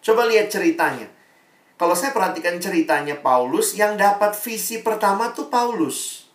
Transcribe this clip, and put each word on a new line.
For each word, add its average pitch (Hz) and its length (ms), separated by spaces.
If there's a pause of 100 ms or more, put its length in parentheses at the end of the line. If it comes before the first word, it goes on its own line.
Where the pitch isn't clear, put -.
Coba 226 240
lihat 214 240
ceritanya. 160 560 (720)
Kalau 175 160
saya 269 160
perhatikan 175 480
ceritanya 156 560
Paulus, 135 560
yang 208 240
dapat 202 400
visi 226 480
pertama 214 480
tuh - 160
Paulus. 226 840